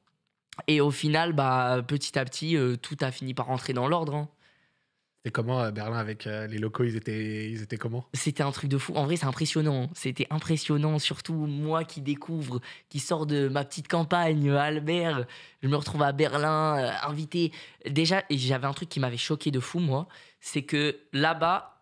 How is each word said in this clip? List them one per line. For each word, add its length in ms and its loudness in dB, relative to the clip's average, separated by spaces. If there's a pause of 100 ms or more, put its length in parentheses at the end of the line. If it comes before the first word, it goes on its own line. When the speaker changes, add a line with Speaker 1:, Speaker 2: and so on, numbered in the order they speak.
(680)
Speaker 1:
Et 140 6
au 80 6
final, 440 2
bah, 540 4
petit 300 -2
à 80 2
petit, 320 0
euh, 200 2
tout 240 -10
a 100 0
fini 240 -8
par 100 -2
rentrer 280 -2
dans 140 0
l'ordre, 280 0
hein. 140 -4 (880)
Speaker 2:
C'était 160 -8
comment, 260 0
euh, 120 0
Berlin 260 -4
avec, 300 -6
euh, 180 -6
les 140 -6
locaux, 240 0
ils 120 0
étaient, 540 -4
ils 140 -8
étaient 140 -8
comment ? 360 -6
Speaker 1:
C'était 300 -2
un 80 0
truc 180 -4
de 80 2
fou. 160 -6
En 120 2
vrai, 100 0
c'est 100 -2
impressionnant. 720 0
C'était 340 -2
impressionnant, 720 0
surtout 340 -4
moi 500 0
qui 160 -12
découvre, 600 -4 (280)
qui 100 -6
sors 260 -2
de 240 2
ma 160 0
petite 220 -10
campagne, 640 4
euh, 80 6
Albert. 640 0 (380)
Je 40 0
me 80 4
retrouve 280 0
à 80 4
Berlin, 680 2
euh, 140 0 (180)
invité. 420 -2 (380)
Déjà, 400 4
et 80 2
j'avais 300 2
un 60 -2
truc 140 -10
qui 120 -4
m'avait 180 0
choqué 320 -2
de 100 0
fou, 200 -4
moi, 280 0 (340)
c'est 200 -4
que 340 0 (160)
là-bas, 720 2